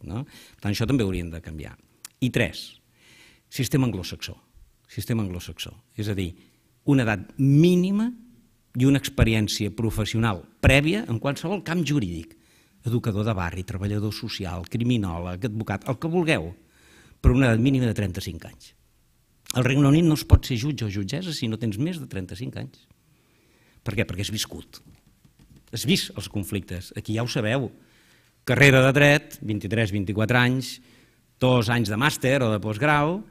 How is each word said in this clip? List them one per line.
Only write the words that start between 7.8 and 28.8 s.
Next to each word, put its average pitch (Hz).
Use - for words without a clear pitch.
i 127
una 139
experiència 110
professional 110
prèvia 151
en 113
qualsevol 160
camp 170
jurídic. 101
Educador 110
de 113
barri, 90
treballador 104
social, 90
criminòleg, 95
advocat, 107
el -
que 160
vulgueu, 151
però 127
una 131
edat 113
mínima 131
de 107
trenta-cinc 90
anys. -
Al 127
Regne 135
Unit 160
no 156
es -
pot -
ser 123
jutge 135
o 101
jutgessa 135
si 123
no 110
tens 110
més 170
de 135
trenta-cinc 95
anys. 127
Per 101
què? 104
Perquè 87
has -
viscut. -
Has 113
vist -
els 95
conflictes. 92
Aquí 110
ja 117
ho 120
sabeu. 117
Carrera 131